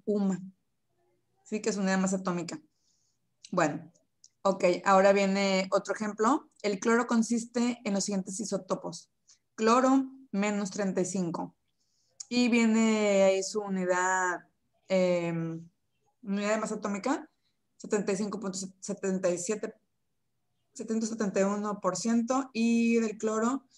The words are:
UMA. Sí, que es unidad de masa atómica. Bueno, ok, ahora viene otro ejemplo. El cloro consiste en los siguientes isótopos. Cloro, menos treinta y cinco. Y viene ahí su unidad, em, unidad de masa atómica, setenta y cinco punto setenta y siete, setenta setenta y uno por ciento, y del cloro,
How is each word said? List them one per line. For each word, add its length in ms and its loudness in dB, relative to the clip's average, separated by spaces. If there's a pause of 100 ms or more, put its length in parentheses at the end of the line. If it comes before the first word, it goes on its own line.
UMA. 360 -2 (1040)
Sí, 180 -8
que 80 0
es 60 -4
unidad 180 0
de 80 2
masa 140 0
atómica. 440 -6 (920)
Bueno, 400 -2 (500)
ok, 220 2 (200)
ahora 280 8
viene 580 2
otro 240 0
ejemplo. 560 0 (100)
El 200 -2
cloro 260 2
consiste 760 0
en 100 -2
los 80 0
siguientes 380 -4
isótopos. 720 -6 (420)
Cloro, 560 4 (220)
menos 400 -2
treinta 300 -2
y 20 0
cinco. 500 -4 (720)
Y 200 2
viene 760 4
ahí 220 4
su 160 -6
unidad, 880 0 (400)
em, 840 0 (520)
unidad 320 -2
de 60 0
masa 140 -6
atómica, 560 -4 (460)
setenta 360 -4
y 40 0
cinco 240 -6
punto 180 -8 (220)
setenta 480 -4
y 80 0
siete, 380 -6 (1000)
setenta 340 -4
setenta 340 -2
y 20 4
uno 380 -2
por 160 -2
ciento, 580 -2
y 400 2
del 240 0
cloro, 480 -2 (120)